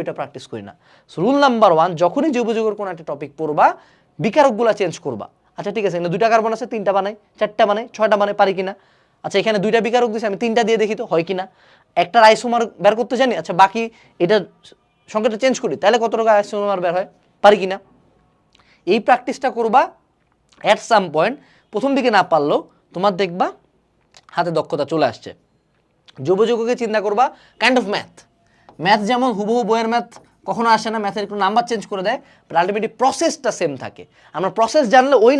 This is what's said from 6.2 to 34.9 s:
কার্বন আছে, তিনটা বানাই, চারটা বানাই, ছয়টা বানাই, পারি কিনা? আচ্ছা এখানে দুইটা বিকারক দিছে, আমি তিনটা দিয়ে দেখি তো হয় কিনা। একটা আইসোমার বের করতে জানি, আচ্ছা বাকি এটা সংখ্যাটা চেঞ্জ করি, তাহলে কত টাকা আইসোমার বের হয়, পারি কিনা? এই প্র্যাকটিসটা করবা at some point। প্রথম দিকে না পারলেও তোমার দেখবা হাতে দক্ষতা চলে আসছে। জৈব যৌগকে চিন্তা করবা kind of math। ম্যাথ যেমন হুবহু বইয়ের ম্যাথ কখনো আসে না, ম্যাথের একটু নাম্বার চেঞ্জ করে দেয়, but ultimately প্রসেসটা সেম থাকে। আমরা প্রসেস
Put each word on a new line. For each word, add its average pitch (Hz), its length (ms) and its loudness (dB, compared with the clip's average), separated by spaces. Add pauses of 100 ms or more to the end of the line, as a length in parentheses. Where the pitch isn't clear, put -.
কার্বন 226 240 2
আছে, 247 160 -10
তিনটা 202 240 -2
বানাই, 196 160 -2 (260)
চারটা 208 300 0
বানাই, 214 160 -2 (100)
ছয়টা 214 260 2
বানাই, 202 200 -2
পারি 196 180 2
কিনা? 190 140 -6 (520)
আচ্ছা 156 160 -2
এখানে 214 220 0
দুইটা 220 240 2
বিকারক 240 260 2
দিছে, 226 160 -4
আমি 196 140 -8
তিনটা 226 240 0
দিয়ে 226 140 0
দেখি 214 200 -2
তো 226 100 -6
হয় 170 180 2
কিনা। 185 160 -6 (580)
একটা 175 140 0 (100)
আইসোমার 226 340 2 (220)
বের 214 160 4
করতে 240 220 -2
জানি, 262 200 2
আচ্ছা 190 200 -8
বাকি 226 220 -4 (400)
এটা 180 120 4 (800)
সংখ্যাটা 214 300 -2
চেঞ্জ 262 200 2
করি, 143 180 -2
তাহলে 214 220 4
কত 220 160 -2
টাকা 220 200 2
আইসোমার 202 440 -4
বের 170 140 -2
হয়, 190 100 -6 (360)
পারি 208 180 6
কিনা? 190 160 -4 (1160)
এই 233 140 4
প্র্যাকটিসটা - 500 0
করবা 233 240 2 (920)
at 220 80 2 (120)
some 202 240 4
point। 196 200 0 (380)
প্রথম 254 240 -2
দিকে 254 200 2
না 185 40 6 (100)
পারলেও 160 280 2 (360)
তোমার 196 260 0
দেখবা 185 260 -2 (880)
হাতে 175 220 -2
দক্ষতা 147 340 -4
চলে 156 200 2
আসছে। - 180 -16 (960)
জৈব 185 140 0 (100)
যৌগকে 233 340 -2
চিন্তা 214 220 -2
করবা 208 200 0 (360)
kind 247 200 2
of 196 120 -6
math। - 240 -10 (680)
ম্যাথ 208 260 2
যেমন 247 280 0
হুবহু 220 320 -2
বইয়ের 226 240 0
ম্যাথ 233 160 -4 (400)
কখনো 233 260 -2
আসে 220 180 -4
না, 226 100 -4
ম্যাথের 202 240 -6
একটু 208 160 -10
নাম্বার 208 260 2
চেঞ্জ 220 220 -4
করে 190 160 -6
দেয়, 254 120 -2 (280)
but 143 140 -8
ultimately 190 300 -2 (100)
প্রসেসটা 262 580 -2
সেম 165 120 -2 (120)
থাকে। 98 200 -16 (340)
আমরা 180 200 -2
প্রসেস 226 360 2